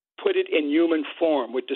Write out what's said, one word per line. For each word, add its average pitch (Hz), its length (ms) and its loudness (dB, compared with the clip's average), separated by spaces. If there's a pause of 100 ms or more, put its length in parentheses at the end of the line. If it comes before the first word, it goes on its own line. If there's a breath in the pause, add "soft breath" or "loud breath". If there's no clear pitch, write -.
(220)
put 190 140 0
it 185 160 0
in 156 160 0
human 160 360 2 (140)
form 143 340 0
with 127 160 -4
the 139 80 -4